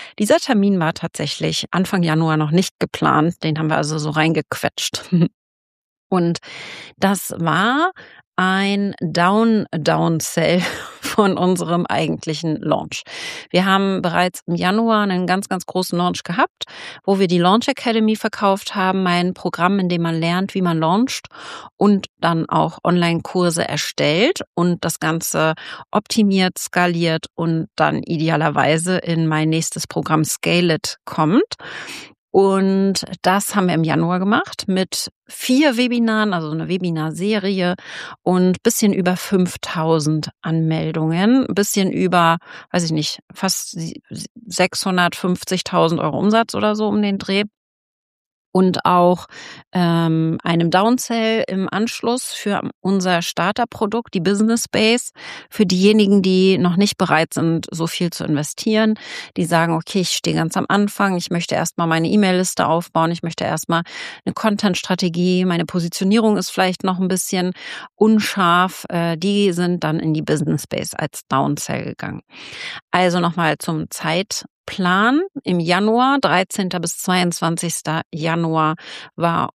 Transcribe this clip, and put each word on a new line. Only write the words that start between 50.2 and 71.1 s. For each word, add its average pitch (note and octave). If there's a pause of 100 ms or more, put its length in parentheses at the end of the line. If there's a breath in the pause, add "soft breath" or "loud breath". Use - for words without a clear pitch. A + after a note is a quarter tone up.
einem E3+
Downsell A3+
im F#3+
Anschluss A#3
für - (180)
unser F#3
Starterprodukt, A3
die F#3
Business G#3
Base, A3 (380 loud breath)
für -
diejenigen, G3
die F#3
noch F3
nicht G3+
bereit D#3+
sind, E3
so E3
viel E3+
zu -
investieren, G#3+ (380 loud breath)
die F3+
sagen, E3
„Okay, E3
ich F3
stehe D#3+
ganz D#3+
am -
Anfang, G3+
ich -
möchte E3+
erstmal E3+
meine E3
E-Mail-Liste F#3
aufbauen, E3
ich E3+
möchte E3+
erstmal E3 (420 loud breath)
eine F#3+
Content-Strategie, F#3
meine E3+
Positionierung G3
ist F#3
vielleicht F#3
noch F#3
ein F#3
bisschen F#3 (440 loud breath)
unscharf“, F#3
äh, E3+
die G3+
sind F3
dann D3+
in D#3
die D#3
Business D3+
Base -
als -